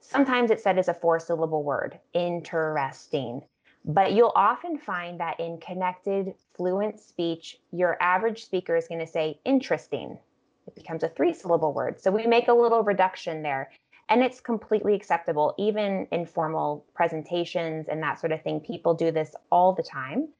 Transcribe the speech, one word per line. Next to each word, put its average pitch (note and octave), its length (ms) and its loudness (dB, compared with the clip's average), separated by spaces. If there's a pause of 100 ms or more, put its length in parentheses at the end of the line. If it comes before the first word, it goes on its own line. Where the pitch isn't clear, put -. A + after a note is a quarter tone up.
sometimes B3+ 500 2
it's G#3+ 120 2
said F#3+ 140 4
as F#3 100 2
a F3+ 60 0
four-syllable E3 680 0
word, - 360 -4 (140)
interesting, D#3 1300 -4 (440)
but F#3 280 2
you'll A3 220 6
often B3+ 420 2
find F3 420 -8
that E3 200 -6
in E3+ 200 -6
connected, F#3 760 -4 (220)
fluent G3 440 -2
speech, - 600 -6 (120)
your F3 300 0
average G3+ 440 0
speaker F3+ 300 -2
is E3 120 0
gonna E3 200 -6
say D#3 380 -4
interesting. B3 720 -2 (500)
It - 80 -20
becomes - 280 -10
a D#3+ 60 -2
three-syllable E3 640 0
word. B2+ 280 -4
So G3 100 2
we A3 160 0
make A#3 200 4
a A#3+ 60 6
little A#3 300 6
reduction F#3 580 0
there. C#3 300 -4 (380)
And A#3+ 140 4
it's B3 160 0
completely G#3+ 560 0
acceptable, E3 640 0
even G#3 520 -2
in E3+ 140 -2
formal D#3 580 -4 (120)
presentations E3 960 -2
and D#3 120 -4
that D3 180 -4
sort E3 120 -4
of D#3 100 -4
thing. D#3 180 -4
People E3 360 -2
do E3 160 0
this D#3 240 -4 (160)
all F3+ 220 6
the F#3 100 -2
time. D#3 460 -6 (100)